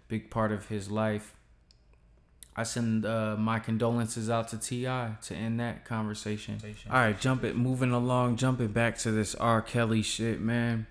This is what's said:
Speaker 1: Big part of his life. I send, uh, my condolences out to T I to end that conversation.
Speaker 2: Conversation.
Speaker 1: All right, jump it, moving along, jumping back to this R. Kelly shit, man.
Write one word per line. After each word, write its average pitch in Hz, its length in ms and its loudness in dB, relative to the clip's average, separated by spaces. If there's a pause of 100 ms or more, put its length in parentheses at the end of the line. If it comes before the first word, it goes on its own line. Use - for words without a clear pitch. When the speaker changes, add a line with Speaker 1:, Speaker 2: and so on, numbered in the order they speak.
Speaker 1:
Big 110 240 -4
part 107 220 0
of 101 160 -4
his 104 220 -6
life. 107 440 -2 (1200)
I 113 100 -4
send, 113 420 0
uh, 110 320 0
my 110 200 2
condolences 113 680 0
out 113 200 0
to 113 100 -8
T 123 280 -4
I 123 360 -4
to - 120 -10
end 113 260 -2
that 120 240 -4
conversation. 107 760 -4
Speaker 2:
Conversation. 107 320 -12
Speaker 1:
All 131 80 4
right, 110 200 4
jump 131 260 2
it, 104 120 0
moving 127 360 2
along, 123 440 2
jumping 123 360 2
back 117 260 2
to 117 120 0
this 107 260 2
R. 113 260 4
Kelly 113 400 2
shit, 110 380 -2
man. 117 500 0